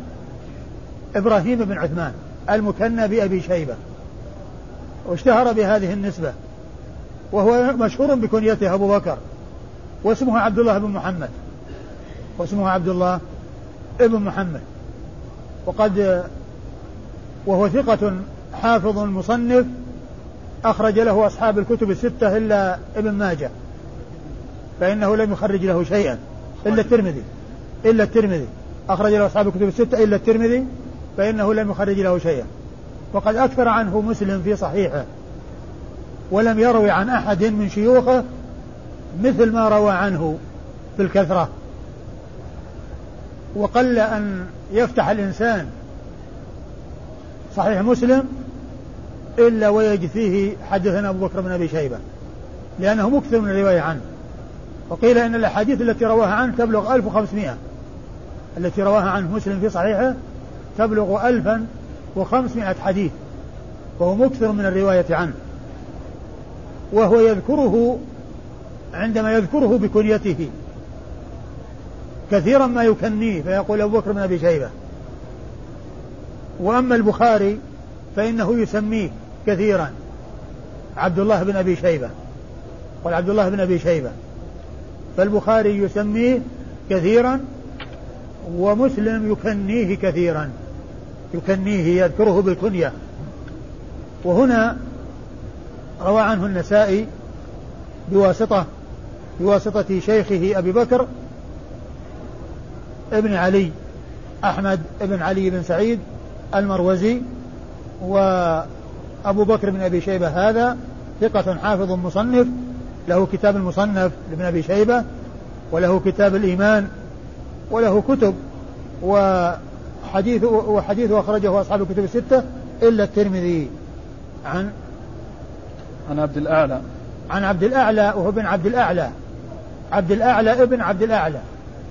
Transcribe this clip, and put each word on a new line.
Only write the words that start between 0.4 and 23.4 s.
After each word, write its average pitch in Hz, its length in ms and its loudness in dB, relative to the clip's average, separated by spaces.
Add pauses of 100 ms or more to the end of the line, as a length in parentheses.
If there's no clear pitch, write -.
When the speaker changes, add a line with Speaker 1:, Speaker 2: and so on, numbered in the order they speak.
Speaker 1:
إبراهيم 214 480 2
بن 190 140 -4
عثمان 156 340 -2 (380)
المكنى 214 580 0
بأبي 196 320 2
شيبة، 156 340 -2 (1300)
واشتهر 233 460 4
بهذه 202 400 2
النسبة، 180 400 -4 (1000)
وهو 240 400 4
مشهور 254 420 2
بكنيته 214 600 2
أبو 196 140 2
بكر، 175 280 2 (880)
واسمه 226 340 4
عبد 208 200 2
الله 220 200 6
بن 208 100 -2
محمد، 175 400 -4 (1120)
واسمه 190 300 0
عبد 185 200 2
الله 180 320 0 (800)
بن 226 200 6
محمد، 185 400 -4 (1080)
وقد، 190 580 2 (1200)
وهو 196 220 4
ثقة 208 440 2 (500)
حافظ 214 360 4
مصنف، 233 680 2 (1000)
أخرج 214 340 4
له 220 280 6
أصحاب 208 320 2
الكتب 220 320 2
الستة 214 460 2
إلا 202 420 2 (180)
ابن 214 140 0
ماجه، 175 400 0 (1300)